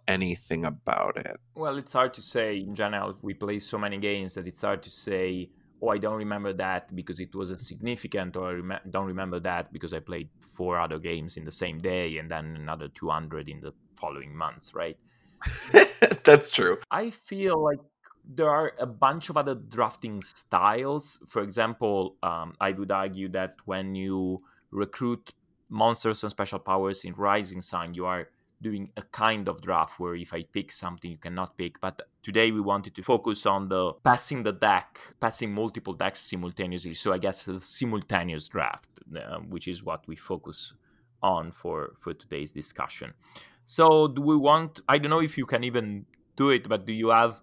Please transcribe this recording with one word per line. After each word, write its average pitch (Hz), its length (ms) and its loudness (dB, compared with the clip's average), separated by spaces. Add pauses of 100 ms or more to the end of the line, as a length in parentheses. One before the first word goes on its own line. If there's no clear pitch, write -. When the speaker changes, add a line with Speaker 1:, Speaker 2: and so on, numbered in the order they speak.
Speaker 1:
anything 87 560 -2
about - 540 0
it. - 180 -8 (180)
Speaker 2:
Well, 151 240 -4
it's - 140 -12
hard 127 220 4
to - 80 -14
say. 110 360 0
In 98 160 -6
general, 101 480 -2
we 98 120 -6
play 104 260 -4
so - 180 -6
many 101 200 -4
games 101 360 -2
that 92 120 -8
it's - 160 -12
hard 101 220 0
to - 60 -16
say, 92 600 -2 (300)
"Oh, 113 80 0
I 107 100 2
don't 107 200 -2
remember 104 340 -4
that 95 420 -4
because 90 240 -8
it 90 160 -10
wasn't 92 240 -6
significant," 101 800 -6
or, 92 140 -4
"I - 20 -4
rem-, 90 280 -6 (100)
don't 98 160 -2
remember 92 340 -4
that 87 320 -4
because 82 200 -10
I 82 60 -4
played 80 300 -10 (100)
four 87 400 -2
other 80 220 -2
games 82 360 -6
in 85 80 -12
the 78 60 -10
same 82 300 -4
day 87 380 -2
and 80 120 -8
then 80 240 -6
another 78 320 -8
two 80 220 -8
hundred 78 400 -4
in 73 120 -12
the 69 120 -12 (240)
following 73 400 -8
months," 80 360 -6
right? 82 240 -6 (460)
Speaker 1:
<laughs> - 800 4
That's 147 260 12
true. 90 280 2 (140)
Speaker 2:
I 220 180 -2
feel 190 520 -2
like 147 180 2 (440)
there 151 260 2
are 151 280 2
a 127 80 -2
bunch 135 440 2
of 151 60 0
other 139 200 0
drafting 110 640 -2
styles. 123 1040 2
For 107 160 -2
example, 104 800 0
um, 82 380 -4
I 98 100 4
would 98 220 -2
argue 95 380 -2
that 95 340 -4
when 95 320 -4
you 95 460 -2 (280)
recruit 110 640 -4 (340)
monsters 110 540 2
and 107 80 -4
special 98 280 -4
powers 95 460 0
in 92 100 -8
Rising 98 460 0
Sun, 87 340 -6
you 90 120 -4
are 90 220 -4 (320)
doing 104 360 -6
a 104 60 -12
kind 107 460 0
of 92 120 -4
draft 82 380 0
where 87 160 -4
if 87 180 -10
I 85 120 -6
pick - 260 -6
something, 87 400 -10
you 82 60 -12
cannot 90 400 -8
pick. 87 240 -6
But 92 200 -6 (220)
today 113 300 4
we 107 80 0
wanted 101 340 0
to 95 80 -12
focus 117 440 2
on 98 220 2
the 92 240 2 (120)
passing 123 400 4
the - 80 2
deck, 95 480 2 (200)
passing 113 320 -2
multiple 104 420 -4
decks 95 260 -2
simultaneously. 90 720 -6
So 98 180 0
I 92 60 2
guess 92 260 -2
the 92 160 -8
simultaneous 90 880 -2
draft, - 380 -4 (300)
uh, 78 220 -8
which 85 280 -10
is 92 160 -8
what 82 240 -6
we 82 80 -10
focus - 600 -10 (480)
on 85 280 0
for, 78 480 -6
for 82 160 -8
today's 76 380 -10
discussion. - 640 -10 (500)
So 156 440 8
do 139 140 -2
we 151 140 6
want, 151 520 4
I 143 100 6
don't 147 120 0
know 160 120 4
if 156 140 -2
you 131 100 -2
can 123 180 0
even 107 400 -2 (320)
do 139 140 4
it, 120 180 4
but 104 180 0
do 113 60 -4
you 113 160 2
have 117 340 6